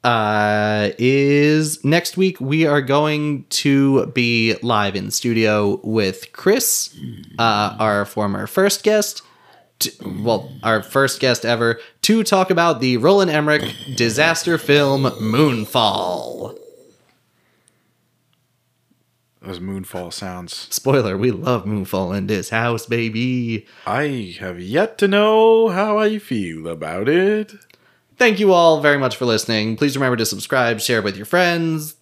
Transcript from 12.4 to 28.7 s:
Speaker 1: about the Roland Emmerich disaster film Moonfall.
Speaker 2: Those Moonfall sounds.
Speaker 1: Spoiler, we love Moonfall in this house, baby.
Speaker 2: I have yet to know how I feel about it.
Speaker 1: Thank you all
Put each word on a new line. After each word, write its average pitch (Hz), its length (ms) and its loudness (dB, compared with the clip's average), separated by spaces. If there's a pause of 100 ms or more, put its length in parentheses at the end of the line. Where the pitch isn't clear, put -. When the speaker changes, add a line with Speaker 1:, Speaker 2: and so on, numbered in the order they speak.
Speaker 1:
about 170 300 2
the 127 160 2
Roland 180 340 4
Emmerich 151 320 2 (320)
disaster 127 640 0
film 139 460 2
Moonfall. 107 1500 -2 (2750)
Speaker 2:
Those 90 180 -12
Moonfall 92 540 -10
sounds. 90 400 -12 (200)
Speaker 1:
Spoiler, 117 440 0
we 120 140 0
love 113 340 -2
Moonfall 95 520 -4
in 98 100 -4
this 98 220 -2
house, 113 360 -4
baby. 117 800 -4 (200)
Speaker 2:
I 123 540 -4
have 90 200 -10
yet 143 400 -2
to 202 80 2
know 220 640 4
how 208 280 -2
I 214 200 0
feel 85 500 -6
about 82 420 -4
it. 208 440 2 (640)
Speaker 1:
Thank 220 220 4
you 202 140 6
all 165 260 6